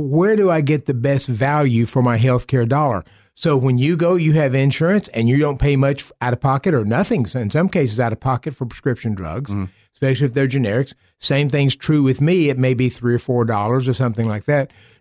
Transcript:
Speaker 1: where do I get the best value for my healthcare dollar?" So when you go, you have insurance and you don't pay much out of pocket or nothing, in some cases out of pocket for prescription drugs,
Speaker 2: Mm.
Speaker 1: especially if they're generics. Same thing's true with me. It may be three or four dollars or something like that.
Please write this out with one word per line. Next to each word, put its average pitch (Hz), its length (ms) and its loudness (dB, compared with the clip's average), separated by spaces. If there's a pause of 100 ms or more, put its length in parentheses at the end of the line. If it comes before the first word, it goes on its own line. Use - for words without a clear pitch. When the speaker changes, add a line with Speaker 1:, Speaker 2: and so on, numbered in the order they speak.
Speaker 1:
where 170 340 2
do 196 140 4
I 160 100 2
get 147 240 0
the 151 100 -4
best 135 340 -2
value 131 580 2
for 131 160 0
my 120 160 2
healthcare 123 500 0
dollar?" 131 360 0 (300)
So 151 220 0
when 127 220 2
you 151 180 2
go, 170 200 2
you 160 180 2
have 143 200 2
insurance 156 540 2
and 117 200 0
you 131 100 4
don't 147 220 0
pay 143 160 2
much 139 340 0 (100)
out 123 120 -2
of 117 80 -4
pocket 139 340 0
or 113 100 0
nothing, 143 500 0
in 113 160 -2
some 170 180 0
cases 123 300 0
out 120 140 0
of 113 80 -8
pocket 131 340 -4
for 127 120 -8
prescription 117 480 -4
drugs, 95 400 -8
Speaker 2:
Mm. 98 140 -4 (260)
Speaker 1:
especially 135 320 0
if 120 80 -4
they're 139 140 0
generics. 127 460 -2 (240)
Same 143 300 0
thing's 139 280 0
true 151 260 0
with 135 180 2
me. 156 300 2
It 131 80 -2
may 127 160 2
be 123 160 0
three 120 240 -2
or 120 40 0
four 120 280 0
dollars 117 420 0
or 127 60 0
something 117 340 -2
like 107 160 -4
that. 143 260 0 (300)